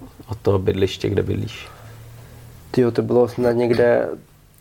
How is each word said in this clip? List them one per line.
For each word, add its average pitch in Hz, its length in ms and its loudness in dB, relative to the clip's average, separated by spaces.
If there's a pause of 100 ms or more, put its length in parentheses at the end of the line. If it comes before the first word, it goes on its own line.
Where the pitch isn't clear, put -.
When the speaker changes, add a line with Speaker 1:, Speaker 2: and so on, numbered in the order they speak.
(280)
Speaker 1:
od 107 140 -8
toho 98 160 2
bydliště, 95 500 -2
kde 95 140 0
bydlíš? 98 460 -8 (1000)
Speaker 2:
Tyjo, 120 200 2
to 110 120 0
bylo 120 260 4
snad 120 240 0
někde, 120 560 2 (520)